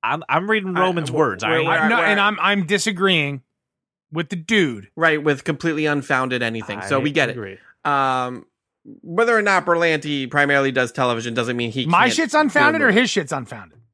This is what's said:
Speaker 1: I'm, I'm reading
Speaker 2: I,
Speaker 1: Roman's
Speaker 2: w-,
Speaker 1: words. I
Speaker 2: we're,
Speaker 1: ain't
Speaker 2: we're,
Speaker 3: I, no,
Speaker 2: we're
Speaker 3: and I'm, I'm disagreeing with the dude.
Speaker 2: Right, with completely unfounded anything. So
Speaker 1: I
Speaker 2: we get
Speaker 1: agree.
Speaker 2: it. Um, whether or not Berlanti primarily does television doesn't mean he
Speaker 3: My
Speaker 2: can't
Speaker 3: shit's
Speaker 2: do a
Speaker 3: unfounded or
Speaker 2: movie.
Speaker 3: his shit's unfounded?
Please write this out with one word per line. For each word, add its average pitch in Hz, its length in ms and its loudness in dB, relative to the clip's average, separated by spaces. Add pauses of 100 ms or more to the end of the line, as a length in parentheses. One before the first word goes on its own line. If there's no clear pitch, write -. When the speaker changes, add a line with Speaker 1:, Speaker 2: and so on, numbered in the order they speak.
Speaker 1:
I'm, 135 260 -2
I'm 175 220 0
reading 190 260 -2
Speaker 2:
I, 160 40 2
Speaker 1:
Roman's 175 280 0
Speaker 2:
w-, 151 100 -4
Speaker 1:
words. 107 240 0
I 107 60 0
Speaker 2:
we're, - 100 2
Speaker 1:
ain't 160 80 -2
Speaker 2:
we're, 180 60 0
Speaker 3:
I, - 140 2
no, 233 100 2
Speaker 2:
we're - 80 0
Speaker 3:
and 208 140 2
I'm, 202 200 2
I'm 196 280 2
disagreeing 170 720 0 (720)
with 156 180 -4
the 196 60 -8
dude. 156 600 0
Speaker 2:
Right, 156 280 2
with 143 200 0
completely 156 440 -2
unfounded 131 560 -2
anything. 110 400 -6
So 135 160 0
Speaker 1:
I 135 40 -4
Speaker 2:
we 147 80 -2
get 139 180 2
Speaker 1:
agree. 104 240 -8
Speaker 2:
it. - 360 -10
Um, 131 560 -2 (380)
whether 226 520 -2
or 220 60 4
not 190 240 2
Berlanti 151 640 0
primarily 139 420 2
does 127 200 0
television 120 420 -2
doesn't 120 240 -2
mean 120 140 -4
he 127 160 -4
Speaker 3:
My 175 180 4
Speaker 2:
can't 233 80 2
Speaker 3:
shit's 311 200 -2
Speaker 2:
do 302 40 4
a 302 40 4
Speaker 3:
unfounded 294 400 2
or 269 60 4
Speaker 2:
movie. 220 140 4
Speaker 3:
his 240 80 0
shit's 165 220 -4
unfounded? 127 480 -10 (140)